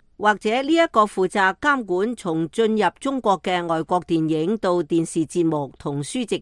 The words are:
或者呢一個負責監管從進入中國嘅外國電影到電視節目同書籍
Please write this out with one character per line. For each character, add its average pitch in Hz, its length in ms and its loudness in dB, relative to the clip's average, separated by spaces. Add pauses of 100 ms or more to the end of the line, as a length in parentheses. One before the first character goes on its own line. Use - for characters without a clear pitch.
(160)
或 208 200 2
者 220 260 -2
呢 285 100 0
一 330 200 4
個 214 120 4
負 190 220 0
責 190 300 2
監 262 280 0
管 190 300 -2
從 165 360 -2
進 220 260 2
入 208 100 2 (140)
中 269 200 -4
國 196 220 0
嘅 180 240 -2
外 165 160 0
國 180 200 0
電 160 260 0
影 160 300 0
到 180 220 2
電 165 240 0
視 160 220 -2
節 175 180 -2
目 151 320 -2
同 143 240 -6
書 240 240 -6
籍 185 180 -4